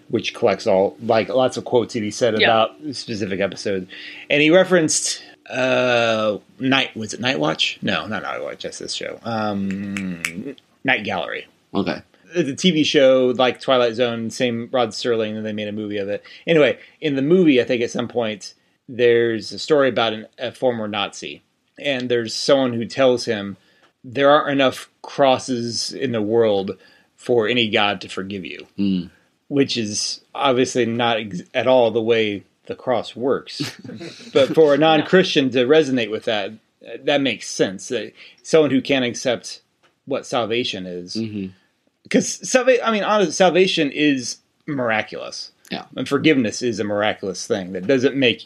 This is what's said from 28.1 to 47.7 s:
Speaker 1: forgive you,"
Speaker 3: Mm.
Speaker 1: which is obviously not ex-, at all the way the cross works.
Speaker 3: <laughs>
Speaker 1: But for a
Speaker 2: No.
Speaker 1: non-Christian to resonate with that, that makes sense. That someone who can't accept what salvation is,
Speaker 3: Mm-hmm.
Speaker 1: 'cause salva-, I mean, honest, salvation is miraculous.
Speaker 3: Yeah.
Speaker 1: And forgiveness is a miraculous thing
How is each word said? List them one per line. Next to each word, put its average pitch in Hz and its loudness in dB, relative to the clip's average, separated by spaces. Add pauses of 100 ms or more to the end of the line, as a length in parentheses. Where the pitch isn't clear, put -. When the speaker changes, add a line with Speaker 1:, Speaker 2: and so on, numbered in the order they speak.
Speaker 1:
forgive 98 -8
you," 71 -16 (120)
Speaker 3:
Mm. 95 -2 (400)
Speaker 1:
which 139 0
is 107 -6 (140)
obviously 127 0
not 117 0
ex-, 98 -8 (120)
at 117 0
all 127 6
the 117 0
way 110 0 (240)
the 101 -8
cross 110 -4
works. 131 -4 (300)
Speaker 3:
<laughs> - -18
Speaker 1:
But 143 4
for 151 8
a 139 4
Speaker 2:
No. 160 6
Speaker 1:
non-Christian 151 4
to 127 2
resonate 131 4
with 107 -6
that, 104 -2 (520)
that 147 2
makes 117 -4
sense. 98 -4
That 113 -6 (300)
someone 156 4
who 127 2
can't 131 0
accept - -4 (420)
what 135 -6
salvation 113 -2
is, 90 -10
Speaker 3:
Mm-hmm. 107 -6 (640)
Speaker 1:
'cause - 2 (200)
salva-, 247 4
I 226 0
mean, 208 0
honest, 185 2
salvation 175 4
is 139 0 (280)
miraculous. 110 -4 (200)
Speaker 3:
Yeah. - -8 (120)
Speaker 1:
And 131 -6
forgiveness 135 2
is 113 -2
a 110 -4
miraculous 101 -4
thing 95 -4